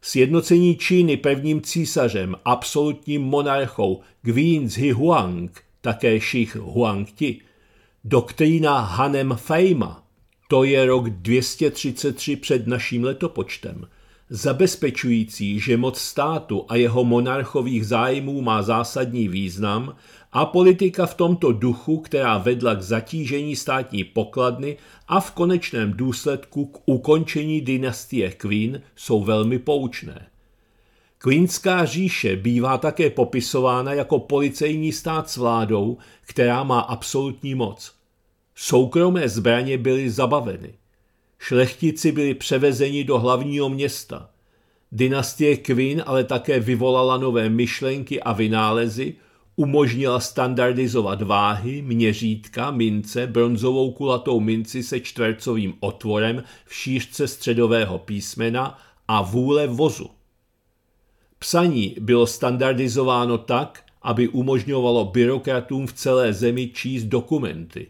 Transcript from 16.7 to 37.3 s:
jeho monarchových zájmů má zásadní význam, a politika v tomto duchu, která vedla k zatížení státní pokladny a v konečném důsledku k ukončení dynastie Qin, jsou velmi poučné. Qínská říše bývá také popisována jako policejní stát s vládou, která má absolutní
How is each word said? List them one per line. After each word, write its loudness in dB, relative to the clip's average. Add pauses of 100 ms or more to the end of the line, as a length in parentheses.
jeho 2
monarchových 0
zájmů -2
má 0
zásadní -2
význam, -4 (420)
a 4
politika 4
v -8
tomto 2
duchu, 0
která 0
vedla 2
k -6
zatížení -4
státní -4
pokladny -2 (300)
a 2
v -6
konečném 0
důsledku -4
k -18
ukončení 2
dynastie -2
Qin, -2 (140)
jsou -2
velmi 2
poučné. -4 (880)
Qínská 2
říše -2
bývá 0
také 0
popisována 0
jako 0
policejní -2
stát -4
s -8
vládou, 0 (240)
která 0
má 2
absolutní -4